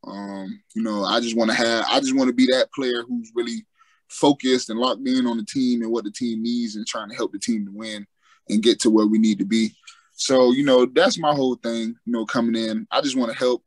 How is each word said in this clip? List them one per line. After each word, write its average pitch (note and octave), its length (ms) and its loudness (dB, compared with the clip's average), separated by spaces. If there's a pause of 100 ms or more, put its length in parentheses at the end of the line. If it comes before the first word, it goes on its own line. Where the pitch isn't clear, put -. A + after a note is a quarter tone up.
Um, G2 540 -12 (140)
you A2+ 80 -2
know, G#2 200 -2
I G2+ 160 2
just A#2 160 -4
wanna A2 180 2
have, A2+ 360 0
I A#2+ 100 2
just C3+ 160 -2
wanna C3 160 2
be B2 160 4
that B2+ 260 2
player B2 340 -2
who's A#2 260 -6
really A#2 320 -4 (420)
focused C3 640 2
and A2 100 -4
locked B2+ 280 -2
in B2+ 180 0
on A#2 120 -2
the A2 60 -6
team B2 380 0
and A2+ 100 -4
what A#2 120 -2
the G2+ 80 -8
team A2+ 320 -4
needs A#2 320 -2
and G#2+ 100 -8
trying G#2+ 240 -8
to A#2 60 -16
help A#2 160 -4
the G2+ 80 -12
team G#2+ 260 -2
to G2 60 -14
win G#2+ 340 -10 (420)
and G#2+ 140 0
get A2 200 2
to A2+ 100 4
where G#2+ 160 4
we G#2+ 100 2
need A2 220 2
to G2+ 60 0
be. A2 300 -2 (380)
So, B2+ 380 4
you C3+ 120 2
know, B2+ 220 6
that's D3+ 320 2
my D#3 160 0
whole C3 220 0
thing, A#2 400 -6 (100)
you A#2+ 80 -2
know, A2+ 100 -2
coming A2+ 320 0
in. A2 360 -4
I C3 100 0
just C3+ 160 -2
wanna A#2 160 -2
help. B2 340 0